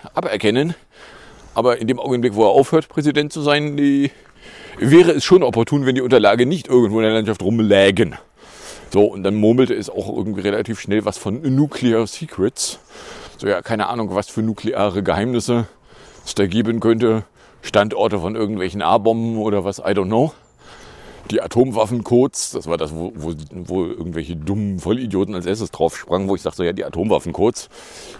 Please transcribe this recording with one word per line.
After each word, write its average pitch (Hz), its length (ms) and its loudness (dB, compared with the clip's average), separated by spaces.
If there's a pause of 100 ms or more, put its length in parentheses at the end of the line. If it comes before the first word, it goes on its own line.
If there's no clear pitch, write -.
(140)
aberkennen. 131 600 0 (800)
Aber 120 240 2
in 117 80 -4
dem 123 120 0
Augenblick, 123 360 -2
wo 110 80 4
er 104 60 6
aufhört, 139 380 2
Präsident 147 460 -2
zu 156 80 -8
sein, 147 360 0
äh, 139 320 2 (680)
wäre 165 340 8
es 147 120 0
schon 185 180 6
opportun, 123 440 2
wenn 131 100 2
die 131 60 0
Unterlage 117 440 6
nicht 160 220 -2
irgendwo 113 320 4
in 110 60 4
der 110 80 2
Landschaft 110 280 0
rumlägen. 98 720 4 (800)
So, 104 120 6
und 98 180 -4
dann 98 120 0
murmelte 117 380 4
es 104 160 -6
auch 104 260 -6
irgendwie 98 260 -6
relativ 104 380 -2
schnell 104 240 0
was 101 140 -4
von 107 240 -6
Nuclear 131 640 0
Secrets. - 720 -6 (580)
So, - 100 -6
ja, 98 140 0
keine 107 260 -4
Ahnung, 110 260 -6
was 101 160 -4
für - 120 -4
nukleare 104 600 -2
Geheimnisse 113 680 0 (580)
es - 100 -12
da 101 100 2
geben 113 340 0
könnte. 110 440 2 (380)
Standorte 104 580 0
von 95 160 -4
irgendwelchen 101 480 -4
A-Bomben 113 540 0
oder 104 260 -2
was, 98 160 -6
I 98 140 -2
don't 98 120 0
know. 117 280 0 (1000)
Die 104 100 0
Atomwaffencodes, 117 1080 0
das 80 160 -10
war 82 100 -2
das, 78 160 -6
wo, 85 220 -8
wo, 82 180 -8 (180)
wo 90 340 -6
irgendwelche 82 500 -8
dummen 98 440 -4
Vollidioten 101 540 -4
als 87 140 -8
erstes 101 240 -6
drauf - 260 -2
sprangen, 95 320 -4
wo 98 60 0
ich - 80 -10
sagte, - 140 -8
so, 92 60 -4
ja, 87 100 -2
die 98 120 -8
Atomwaffencodes. 87 840 -2 (500)